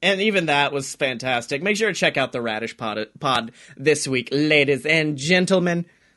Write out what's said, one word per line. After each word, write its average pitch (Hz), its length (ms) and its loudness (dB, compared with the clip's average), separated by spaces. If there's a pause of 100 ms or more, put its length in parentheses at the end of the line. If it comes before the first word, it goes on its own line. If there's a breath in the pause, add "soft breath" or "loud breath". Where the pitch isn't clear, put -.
and 190 200 2
even 196 260 2
that 143 240 2
was 139 240 -6
fantastic. 131 680 -4
Make 208 140 0
sure 214 120 0
to 185 60 -4
check 160 220 0
out 135 140 0
the 127 100 -6
Radish 113 360 -6
pod, 107 300 -4 (120)
pod 120 320 -2 (260 loud breath)
this 143 300 0
week, 127 240 -2
ladies 143 540 2
and 156 320 0
gentlemen. 175 680 2 (320 soft breath)